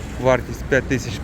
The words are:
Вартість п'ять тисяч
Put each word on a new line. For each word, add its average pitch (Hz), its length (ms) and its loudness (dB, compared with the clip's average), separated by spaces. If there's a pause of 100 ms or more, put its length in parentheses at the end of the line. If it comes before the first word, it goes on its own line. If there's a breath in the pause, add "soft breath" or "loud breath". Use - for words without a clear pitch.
(220)
Вартість 123 420 2
п'ять 131 200 2
тисяч 117 300 -2 (100)